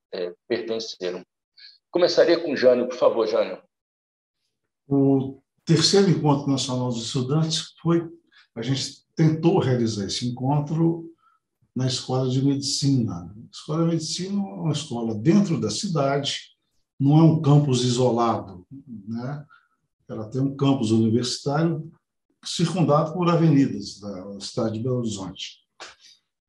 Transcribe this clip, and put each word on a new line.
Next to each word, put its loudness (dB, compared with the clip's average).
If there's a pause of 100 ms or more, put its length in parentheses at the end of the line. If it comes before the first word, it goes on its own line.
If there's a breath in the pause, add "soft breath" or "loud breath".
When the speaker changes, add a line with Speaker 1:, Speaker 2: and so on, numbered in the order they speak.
(140)
Speaker 1:
é, -6 (120)
pertenceram. -6 (680 loud breath)
Começaria 4
com -6
o -2
Jânio, 4
por -10
favor, 2
Jânio. -2 (1200)
Speaker 2:
O 2 (220)
terceiro 4
encontro 2
nacional -2
dos -6
estudantes -2
foi, 0 (440 soft breath)
a -10
gente -6 (100)
tentou 2
realizar 0
esse -6
encontro -2 (680)
na -2
Escola -2
de 0
Medicina. -2
A -20
Escola -4
de 0
Medicina -6
é -4
uma -2
escola -6
dentro 2
da -2
cidade, -4 (480)
não 6
é 8
um 6
campus 4
isolado, 0 (400)
né? -8 (640 soft breath)
Ela -10
tem -4
um -2
campus 0
universitário 0 (540)
circundado 0
por 0
avenidas 2
da -12
cidade -4
de -6
Belo -2
Horizonte. -8 (880 loud breath)